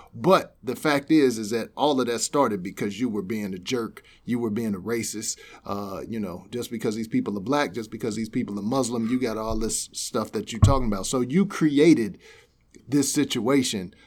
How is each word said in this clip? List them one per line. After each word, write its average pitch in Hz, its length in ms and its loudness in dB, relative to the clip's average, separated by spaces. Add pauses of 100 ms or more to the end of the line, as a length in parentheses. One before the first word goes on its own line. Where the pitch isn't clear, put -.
(160)
But 156 460 2
the 120 140 -6
fact 143 340 2
is, 135 260 6
is 107 120 -6
that 113 260 -4
all 135 240 2
of 120 80 2
that 117 120 -2
started 110 440 0
because 98 380 -6
you 123 80 0
were 104 120 -4
being 101 320 -4
a 95 40 -8
jerk. 110 440 -6 (220)
You 120 160 -2
were 113 100 -2
being 107 240 -2
a 92 60 -4
racist. 110 580 -4 (280)
Uh, 98 420 -6
you 110 140 -6
know, 90 300 -8
just 120 200 -8
because 113 240 -4
these 110 140 -6
people 113 280 0
are 98 40 -6
black, 123 320 0
just 113 180 -8
because 110 240 -4
these 110 140 -4
people 104 280 -4
are 101 40 -6
Muslim, 117 480 0
you 127 100 0
got 110 180 -2
all 110 220 -2
this 110 320 -4
stuff - 400 -4
that 104 220 -4
you're 107 80 -6
talking 131 260 6
about. 98 180 -2
So 135 140 0
you 139 260 2
created 143 720 4 (720)
this 143 240 2
situation. 127 840 0 (140)